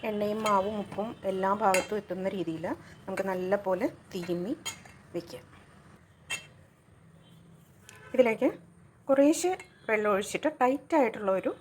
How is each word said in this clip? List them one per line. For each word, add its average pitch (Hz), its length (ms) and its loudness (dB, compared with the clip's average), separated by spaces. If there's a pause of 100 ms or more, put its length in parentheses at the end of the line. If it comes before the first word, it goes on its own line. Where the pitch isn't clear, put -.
എണ്ണയും 208 380 -2
മാവും 202 340 2
ഉപ്പും 196 260 -6 (220)
എല്ലാ 190 220 0 (100)
ഭാഗത്തും 190 380 2
എത്തുന്ന 190 340 -6
രീതിയിൽ 165 320 -4 (400)
നമുക്ക് 190 240 -4
നല്ലപോലെ 190 560 0 (260)
തിരുമ്മി 175 400 -4 (640)
വയ്ക്കാം. 170 320 -10 (2750)
ഇതിലേക്ക് 240 340 4 (580)
കുറേശ്ശെ 311 460 4 (360)
വെള്ളം 214 220 2
ഒഴിച്ചിട്ട് 202 380 0 (100)
ടൈറ്റായിട്ടുള്ള 247 800 2
ഒരു 262 220 -2